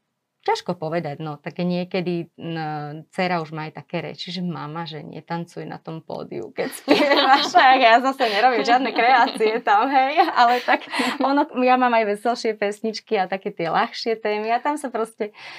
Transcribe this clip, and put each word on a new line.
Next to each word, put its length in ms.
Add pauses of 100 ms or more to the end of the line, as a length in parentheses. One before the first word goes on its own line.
(420)
Ťažko 320
povedať, 480
no, 160
tak 240
niekedy, 720
n-, 720
dcera 320
už 160
má 160
aj 80
také 240
reči, 260
že 140
"mama, 400
že 180
netancuj 600
na 160
tom 240
pódiu, 480
keď 220
spievaš", 800
<laughs> 20
tak 240
ja 240
zase 240
nerobím 400
žiadne 240
kreácie 720
tam, 240
hej, 400
ale 340
tak 220 (340)
ono, 300 (160)
ja 160
mám 160
aj 160
veselšie 440
pesničky 600
a 160
také 240
tie 160
ľahšie 480
témy 320
a 80
tam 160
sa 160
proste 400 (280)